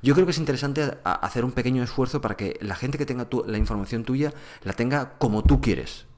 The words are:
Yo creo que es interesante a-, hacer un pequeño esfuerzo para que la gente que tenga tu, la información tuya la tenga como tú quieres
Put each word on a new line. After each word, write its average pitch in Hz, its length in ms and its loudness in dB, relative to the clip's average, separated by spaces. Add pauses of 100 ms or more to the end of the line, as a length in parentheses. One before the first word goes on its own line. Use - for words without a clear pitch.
Yo 139 120 6
creo 180 120 8
que 175 60 0
es 151 60 0
interesante 139 640 0
a-, 90 100 2
hacer - 320 0
un 127 60 0
pequeño 127 320 2
esfuerzo 131 360 0
para 107 160 -2
que 98 260 -4
la 101 140 -4
gente 131 220 -4
que 143 80 0
tenga 123 240 -4
tu, 123 160 0
la 107 120 -2
información 107 460 0
tuya 135 300 0 (300)
la 98 100 -4
tenga 131 440 -2
como 107 260 2
tú - 180 4
quieres - 440 -2 (120)